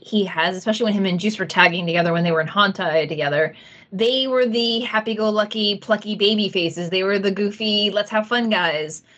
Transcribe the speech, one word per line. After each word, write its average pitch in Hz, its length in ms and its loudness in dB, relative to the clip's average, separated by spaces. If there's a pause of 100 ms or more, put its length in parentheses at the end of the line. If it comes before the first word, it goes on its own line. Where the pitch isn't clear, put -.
he 208 220 0
has, 175 300 0
especially 214 300 -2
when 208 80 0
him 190 120 0
and 180 140 0
Juice 208 180 -2
were 185 80 -4
tagging 175 400 2
together 170 280 2
when 170 100 2
they 170 80 2
were 160 100 2
in 156 60 -2
Hantai 185 600 2
together, 151 460 0 (380)
they 247 360 0
were 254 180 2
the 233 340 0
happy-go-lucky, 214 1000 -2
plucky 208 360 -2
baby 208 320 2
faces. 170 420 -4
They 185 140 0
were 202 160 2
the 196 120 0
goofy, 208 580 0
let's 208 200 -2
have 214 180 0
fun 240 220 0
guys. 156 540 -2 (140)